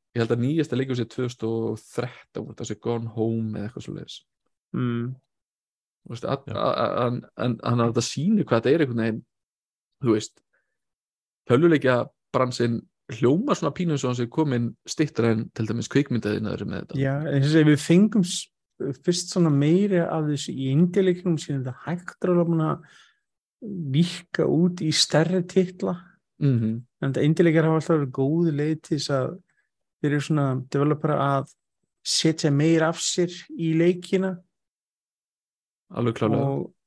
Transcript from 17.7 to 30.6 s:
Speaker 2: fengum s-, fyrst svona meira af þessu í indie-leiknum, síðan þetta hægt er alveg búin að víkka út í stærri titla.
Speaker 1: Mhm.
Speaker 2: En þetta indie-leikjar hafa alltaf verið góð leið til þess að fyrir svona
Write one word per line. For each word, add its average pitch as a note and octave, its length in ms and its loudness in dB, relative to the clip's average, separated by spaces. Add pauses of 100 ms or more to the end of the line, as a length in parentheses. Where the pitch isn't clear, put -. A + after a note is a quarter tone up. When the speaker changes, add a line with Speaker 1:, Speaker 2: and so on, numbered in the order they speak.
Speaker 2:
fengum G3+ 400 6
s-, - 220 -6 (560)
fyrst F3+ 320 -4
svona E3+ 200 2
meira E3+ 540 2
af D#3 220 -2
þessu D3 260 -6
í C3+ 160 -4
indie-leiknum, F3+ 680 2
síðan C3+ 280 -6
þetta B2+ 160 -8
hægt - 420 -8
er F3+ 100 0
alveg E3+ 160 2
búin D#3+ 140 0
að D3+ 220 -4 (1040)
víkka E3 560 0
út F3+ 360 0
í D#3 80 0
stærri E3 520 0
titla. F3+ 540 -2 (420)
Speaker 1:
Mhm. A#2+ 320 2 (260)
Speaker 2:
En C#3 160 -2
þetta C#3+ 140 0
indie-leikjar D#3+ 400 4
hafa D#3+ 140 2
alltaf D#3+ 160 2
verið C3+ 180 -2
góð D#3+ 360 2
leið D3+ 300 -2
til D#3 160 -4
þess C#3 140 -6
að C3 240 -2 (680)
fyrir C#3+ 200 0
svona D3 240 0 (220)